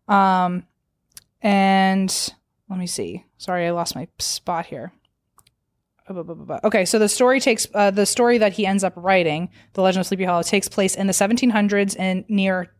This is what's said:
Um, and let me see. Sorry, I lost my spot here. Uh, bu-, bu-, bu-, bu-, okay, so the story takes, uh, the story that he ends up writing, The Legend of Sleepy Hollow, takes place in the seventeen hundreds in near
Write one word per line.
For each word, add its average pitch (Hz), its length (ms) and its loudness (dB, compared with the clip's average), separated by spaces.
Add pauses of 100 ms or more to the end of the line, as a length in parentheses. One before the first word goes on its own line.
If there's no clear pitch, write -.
Um, 185 580 2 (760)
and 190 680 2 (600)
let 185 100 -6
me 180 80 -6
see. 98 380 -8 (120)
Sorry, 180 300 -4
I 170 40 -2
lost 170 240 -4
my 160 120 -10 (120)
spot - 480 -6
here. 135 260 -14 (1120)
Uh, 196 60 -14
bu-, 175 100 -10
bu-, 165 120 -14
bu-, 147 100 -20
bu-, - 220 -8
okay, 208 180 2
so 220 140 0
the 208 100 2
story 254 300 2
takes, 226 340 0
uh, 202 180 4
the 196 140 2
story 240 320 2
that 208 160 2
he 208 120 -2
ends 196 180 0
up 185 120 -2
writing, 175 540 0 (240)
The 190 80 -2
Legend 185 200 2
of 175 60 -4
Sleepy 190 180 -2
Hollow, 175 180 0
takes 196 260 0
place 190 260 -2
in 196 120 -2
the 190 60 0
seventeen 233 360 2
hundreds 202 460 0
in 185 340 -4
near 190 500 -2